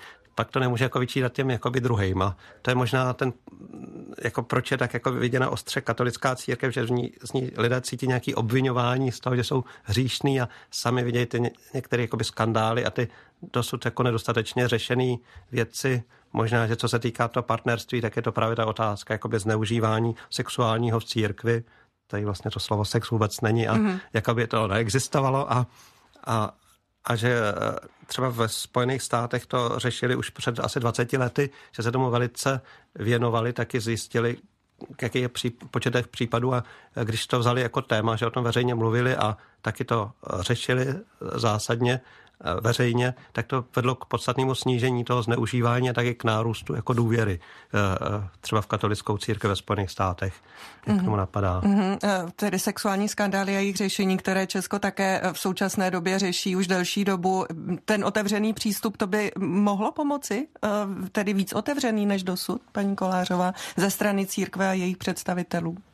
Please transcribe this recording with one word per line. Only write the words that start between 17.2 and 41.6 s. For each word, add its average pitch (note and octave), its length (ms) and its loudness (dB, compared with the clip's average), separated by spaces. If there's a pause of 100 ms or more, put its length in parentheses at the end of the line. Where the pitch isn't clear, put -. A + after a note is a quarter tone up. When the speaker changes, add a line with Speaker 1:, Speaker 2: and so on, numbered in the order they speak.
Speaker 1:
toho B2 160 0
partnerství, A#2 560 0
tak A2 160 -2
je A#2+ 60 0
to A2+ 100 -2
právě A2+ 240 0
ta A2+ 100 2
otázka A2 480 -2
jakoby A2 240 -2
zneužívání A2 800 2 (140)
sexuálního A#2 720 0
v - 40 -6
církvi. A2+ 600 0 (420)
Tady G#2 180 -4
vlastně G#2 260 -4
to G2+ 100 -6
slovo G#2 240 0
sex A2 260 -2
vůbec A2 300 0
není A2+ 280 2
a G#2+ 60 2
Speaker 2:
Mhm. G2+ 260 2 (120)
Speaker 1:
jakoby A#2 340 0
to A2 220 0
neexistovalo C3 840 0
a, B2 140 2 (600)
a, A2+ 280 0 (500)
a A#2 120 2
že, A#2 220 2
eh, G#2+ 480 0 (200)
třeba C3 220 -2
ve A#2 200 0
Spojených B2 540 -2
státech A#2+ 440 -2
to B2 320 0
řešili B2 380 0
už B2 140 -4
před A#2 300 -4
asi A#2+ 200 -2
dvaceti A#2 360 0
lety, C3+ 340 0 (260)
že A#2 60 -4
se A#2 100 0
tomu C3 180 2
velice B2 500 0 (340)
věnovali, A#2 580 2
taky A#2+ 280 -2
zjistili, A#2 560 0 (680)
jaký A#2+ 180 0
je B2 80 0
pří-, A#2+ 240 -4 (180)
počet B2+ 220 -2
těch B2 160 0
případů B2 460 0
a B2 100 0 (400)
když A2+ 220 -2
to B2+ 120 2
vzali B2 220 2
jako B2 220 0
téma, A2+ 340 0
že A#2+ 100 0
o A#2 40 0
tom B2 140 0
veřejně B2 300 2
mluvili A#2 420 2
a G#2+ 200 0 (260)
taky A2+ 220 -4
to, A2+ 260 -2 (160)
eh, F2+ 160 -4
řešili, B2 460 0
eh, D#3+ 100 -4 (400)
zásadně, A#2 640 2 (400)